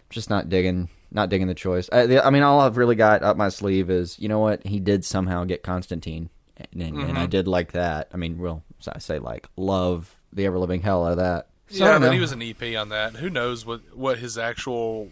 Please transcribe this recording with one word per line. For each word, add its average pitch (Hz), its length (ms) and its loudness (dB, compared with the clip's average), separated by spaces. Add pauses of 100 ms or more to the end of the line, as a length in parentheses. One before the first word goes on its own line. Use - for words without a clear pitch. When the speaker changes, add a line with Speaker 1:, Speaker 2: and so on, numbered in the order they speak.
Speaker 1:
just - 220 -8
not 98 180 -2
digging, 90 400 0 (240)
not 101 160 0
digging 95 200 0
the 90 60 -4
choice. 90 380 -2
I, 120 140 6
the, 127 200 6
I 139 40 6
mean, 139 120 6
all 143 180 6
I've 127 180 4
really 120 180 4
got 107 260 6
up 101 140 4
my 101 140 2
sleeve 95 400 0
is, 90 280 -2
you 107 100 -6
know 107 120 0
what? 107 260 0
He 101 140 -4
did 95 240 2
somehow 92 400 -2
get 90 180 -4
Constantine, 82 680 -6 (260)
and, - 260 -12
and, 80 200 -6
and 131 160 -2
I 85 40 0
Speaker 2:
Mm-hmm. 87 80 -4
Speaker 1:
did 95 160 0
like 90 260 0
that. 85 420 -2
I - 20 -10
mean, 82 220 -6
well, 85 240 -6 (260)
I - 100 -12
say 80 200 -6
like, - 280 -12 (120)
love 90 560 -2 (180)
the 98 140 -2
ever-living 90 340 -2
hell 92 240 0
out 85 80 0
of 85 60 0
that. 90 300 -2 (240)
So, 196 120 0
I - 20 6
Speaker 2:
Yeah, 165 60 8
Speaker 1:
don't 151 80 6
Speaker 2:
but 160 80 6
Speaker 1:
know. - 60 4
Speaker 2:
he - 60 2
was 160 120 -2
an 117 100 -10
E 117 100 -8
P 117 220 -8
on 107 140 -4
that. 107 260 -4
Who 147 160 -8
knows 120 340 -4
what, 117 320 -12
what 127 220 -2
his 117 180 -10
actual 113 760 -6